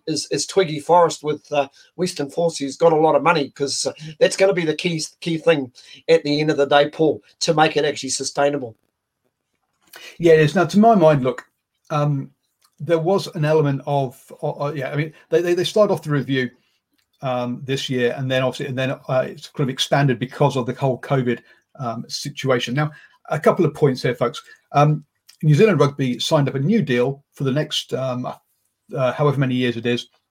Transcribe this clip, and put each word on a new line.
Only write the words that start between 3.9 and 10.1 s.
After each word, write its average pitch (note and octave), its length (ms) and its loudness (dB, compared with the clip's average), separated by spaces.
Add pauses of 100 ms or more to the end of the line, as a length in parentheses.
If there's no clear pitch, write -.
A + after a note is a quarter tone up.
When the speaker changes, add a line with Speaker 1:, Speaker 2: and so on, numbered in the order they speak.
Speaker 1:
that's - 180 2
gonna G3 160 4
be F3 140 -2
the D3+ 80 0
key, D#3+ 280 -4 (180)
key E3 180 -4
thing D3 340 0 (340)
at D#3+ 160 4
the D3 160 -2
end D#3 120 0
of C#3 80 0
the C#3+ 80 2
day, D3 240 2
Paul, D#3 320 -2 (160)
to - 160 0
make D#3 240 2
it A#2+ 80 0
actually B2+ 240 -6
sustainable. C#3 640 -4 (1400)